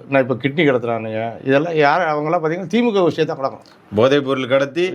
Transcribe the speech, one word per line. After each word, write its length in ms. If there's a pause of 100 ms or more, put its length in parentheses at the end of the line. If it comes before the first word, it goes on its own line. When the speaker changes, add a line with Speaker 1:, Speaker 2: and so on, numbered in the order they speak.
Speaker 1:
நான் 140
இப்ப 200
கிட்னி 240
கடத்துறானுங்க, 540 (240)
இதெல்லாம் 300
யாரு? 300
அவங்கெல்லாம் 380
பாத்தீங்கன்னா 320
திமுக 320
விஷயத்தான் 340
கிடக்கும். 240 (300)
Speaker 2:
போதைப் 300
பொருள் 240
கடத்தி, 360 (100)